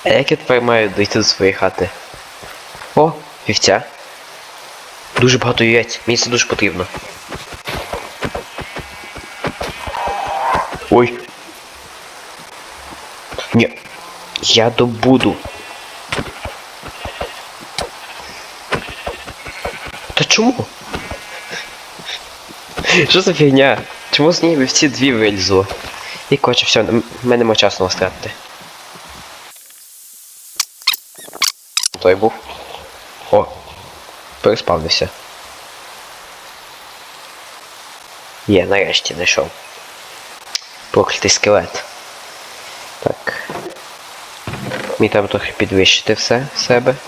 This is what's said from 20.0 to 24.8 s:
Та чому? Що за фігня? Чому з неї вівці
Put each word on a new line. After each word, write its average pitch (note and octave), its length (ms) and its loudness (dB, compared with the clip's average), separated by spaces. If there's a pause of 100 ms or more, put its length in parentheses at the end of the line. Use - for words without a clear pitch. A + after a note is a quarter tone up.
Та - 100 2
чому? - 420 4 (2500)
Що F3 120 6
за F#3 120 4
фігня? C3+ 440 8 (340)
Чому D3+ 200 6
з E3 120 2
неї E3 120 6
вівці C3+ 320 4